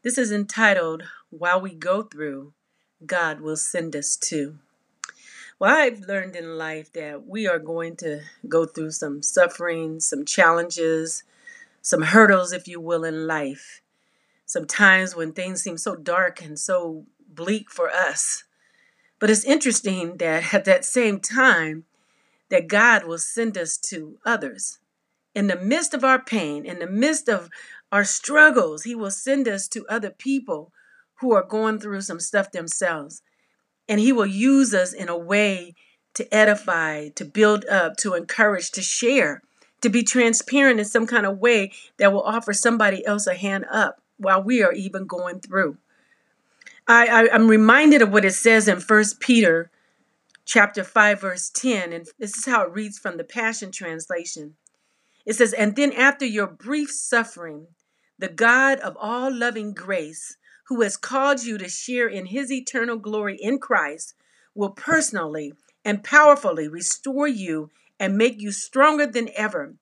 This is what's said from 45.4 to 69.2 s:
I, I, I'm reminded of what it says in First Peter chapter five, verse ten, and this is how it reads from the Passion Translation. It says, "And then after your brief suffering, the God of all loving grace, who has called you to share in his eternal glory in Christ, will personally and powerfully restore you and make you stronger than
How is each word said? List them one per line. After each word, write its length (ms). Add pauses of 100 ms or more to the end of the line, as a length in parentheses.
I, 180
I, 260
I'm 140
reminded 540
of 100
what 140
it 80
says 340
in 140
First 400
Peter 500 (720)
chapter 400
five, 380
verse 280
ten, 440
and 120 (140)
this 180
is 80
how 180
it 100
reads 260
from 160
the 80
Passion 480
Translation. 840 (680)
It 120
says, 180
"And 220
then 180
after 320
your 220
brief 420
suffering, 800 (500)
the 100
God 520
of 200
all 320
loving 400
grace, 640 (280)
who 180
has 160
called 460
you 160
to 100
share 380
in 180
his 260
eternal 460
glory 420
in 200
Christ, 560 (400)
will 160
personally 840 (320)
and 180
powerfully 640
restore 600
you 420 (300)
and 180
make 240
you 100
stronger 540
than 300